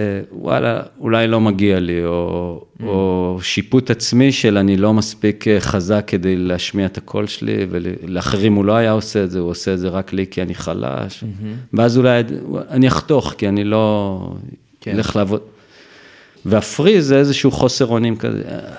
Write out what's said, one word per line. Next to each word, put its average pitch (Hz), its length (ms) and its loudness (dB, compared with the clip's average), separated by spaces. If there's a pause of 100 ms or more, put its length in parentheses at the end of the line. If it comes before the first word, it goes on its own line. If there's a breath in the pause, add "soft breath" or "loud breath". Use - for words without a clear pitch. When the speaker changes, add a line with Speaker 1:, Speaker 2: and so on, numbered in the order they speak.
(320)
Speaker 1:
וואלה, 120 500 -2 (180)
אולי 113 280 2
לא 113 140 2
מגיע 101 380 4
לי, 87 260 -2
או, 87 560 -4 (200)
Speaker 2:
Mm. - 40 -10
Speaker 1:
או 92 560 0
שיפוט 127 500 0
עצמי 127 400 2
של 113 260 2
אני 98 200 4
לא 104 160 4
מספיק, 107 540 0
אה, 104 120 4
חזק 101 480 0
כדי 92 280 0
להשמיע 90 500 -2
את 92 120 -6
הקול 104 300 -6
שלי, 107 420 -4
ולאחרים 90 840 -2
הוא 101 120 2
לא 104 100 4
היה 113 160 4
עושה 107 320 0
את 90 80 -2
זה, 92 80 -4
הוא 85 100 -2
עושה 90 240 -2
את 92 60 0
זה 92 100 -2
רק 95 240 -4
לי 95 180 -2
כי 92 100 -4
אני 87 140 -4
חלש. 92 680 -6
Speaker 2:
מהמם. 107 320 -10 (180)
Speaker 1:
ואז 120 240 2
אולי 123 240 4 (480)
אני 131 180 4
אחתוך, 127 500 0
כי 104 100 -2
אני 101 160 0
לא 104 540 0 (640)
Speaker 2:
כן. 110 140 -10
Speaker 1:
אלך 104 200 -2
לעבוד. 104 260 0 (1040 soft breath)
והפרי 147 560 4
זה 135 180 4
איזשהו 139 320 4
חוסר - 340 2
אונים 113 300 2
כזה, 110 320 -4
אה, - 120 -10 (200)